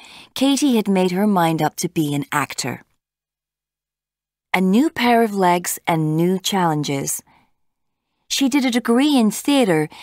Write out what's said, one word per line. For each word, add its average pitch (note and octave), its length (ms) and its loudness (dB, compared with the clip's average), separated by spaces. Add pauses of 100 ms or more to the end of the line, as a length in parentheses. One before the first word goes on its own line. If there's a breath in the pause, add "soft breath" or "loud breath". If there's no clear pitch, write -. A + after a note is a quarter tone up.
(340 loud breath)
Katie C4+ 420 2
had G#3 120 0
made F#3 240 2
her F#3+ 140 0
mind E3+ 360 2
up D3+ 140 -2
to F3+ 120 -4
be D3 260 -2
an C#3+ 180 -2
actor. C3+ 520 -6 (1700)
A F#3 60 0
new G#3 300 2
pair A#3+ 320 0
of G#3+ 120 -2
legs F3+ 520 0
and D#3 300 0
new F3+ 220 0
challenges. D3+ 840 -4 (1080 soft breath)
She C#4 200 -2
did C4 160 0
a C4+ 60 0
degree B3 480 2
in A3 120 2
theater G3 600 0 (120)